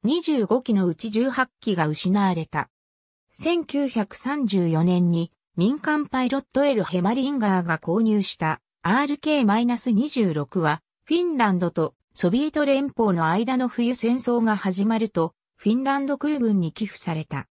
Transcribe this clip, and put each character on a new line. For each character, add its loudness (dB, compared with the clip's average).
二 0
十 0
五 2
機 -2
の 4
う 0
ち -8
十 0
八 -2
機 -2
が 2
失 0
わ 2
れ -6
た。 -6
千 -2
九 -2
百 -4
三 -4
十 2
四 2
年 4
に 0
民 0
間 -2
パ -2
イ 0
ロ -2
ッ -8
ト 2
エ 2
ル・ 0
ヘ -2
マ 0
リ -2
ン -4
ガ 0
ー -4
が -2
購 -2
入 2
し -6
た -4
ア 2
ー 0
ル -4
ケ 0
ー 2
マ 4
イ 0
ナ 0
ス -4
二 2
十 0
六 -2
は、 0
フ 0
ィ 2
ン -2
ラ 2
ン 2
ド 0
と -2
ソ 0
ビ 0
エ -4
ト 0
連 2
邦 0
の 0
間 0
の -2
冬 -2
戦 0
争 0
が 2
始 -2
ま 0
る -2
と、 -2
フ -2
ィ 4
ン -2
ラ 0
ン -2
ド 0
空 -2
軍 2
に -2
寄 -6
付 -12
さ -6
れ -6
た。 -8